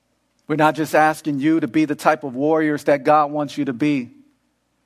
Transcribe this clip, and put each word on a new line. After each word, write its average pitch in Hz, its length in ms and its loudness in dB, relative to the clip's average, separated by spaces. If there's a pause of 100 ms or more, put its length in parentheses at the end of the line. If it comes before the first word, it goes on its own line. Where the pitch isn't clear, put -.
(480)
we're 151 80 -2
not 156 180 4
just 151 220 -4
asking 156 420 2
you 156 220 0
to 147 80 -2
be 156 180 0
the 147 80 -6
type 151 300 0
of 131 100 -10
warriors 151 520 -2
that 143 180 2
God 151 260 4
wants 147 260 -6
you 143 100 -4
to 131 80 -6
be 131 360 -2 (760)